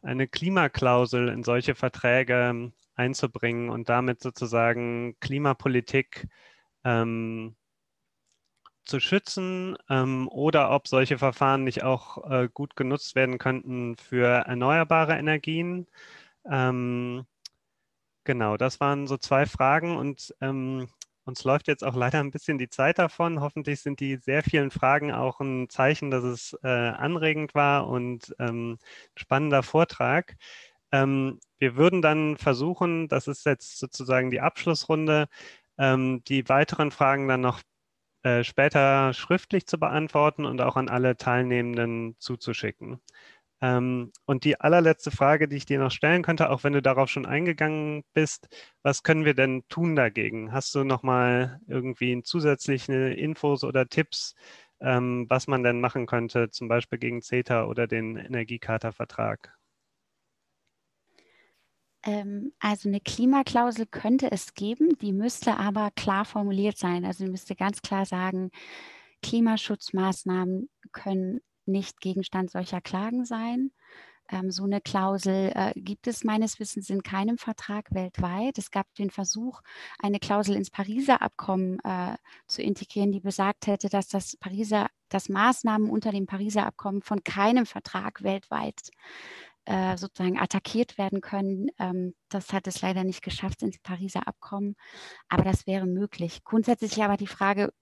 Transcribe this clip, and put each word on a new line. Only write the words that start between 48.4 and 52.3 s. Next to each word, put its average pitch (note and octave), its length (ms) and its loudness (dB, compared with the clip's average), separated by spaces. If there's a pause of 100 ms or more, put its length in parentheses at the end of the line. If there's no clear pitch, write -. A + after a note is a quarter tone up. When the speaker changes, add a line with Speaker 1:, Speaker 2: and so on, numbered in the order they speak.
Speaker 1:
was C#3 180 2
können D#3+ 240 4
wir C#3 80 4
denn C3 340 2
tun E3 280 0
dagegen? A2 580 0
Hast C3+ 220 -4
du C#3 80 2
noch C3+ 180 0
mal B2 680 2
irgendwie B2 540 -2
zusätzliche C#3 720 0